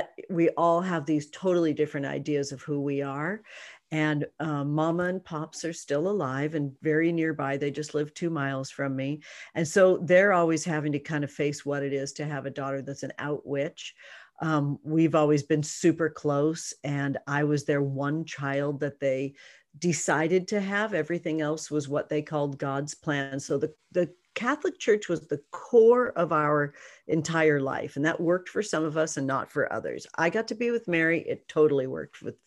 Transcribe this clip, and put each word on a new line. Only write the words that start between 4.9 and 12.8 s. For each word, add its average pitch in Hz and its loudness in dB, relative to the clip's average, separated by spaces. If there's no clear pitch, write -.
and 180 -2
Pops 156 -8
are 170 -6
still 151 -2
alive 151 -2
and 143 -2
very 160 2
nearby. 151 -2
They 143 -2
just 151 -8
live 147 -4
two 170 -4
miles 135 -4
from 139 -4
me. 139 -4
And 165 0
so 185 6
they're 180 6
always 165 2
having 151 -2
to 143 -2
kind 147 -4
of 139 -6
face 147 -4
what 143 -4
it 139 -4
is 139 -4
to 147 -8
have 139 -6
a 135 -6
daughter 139 -6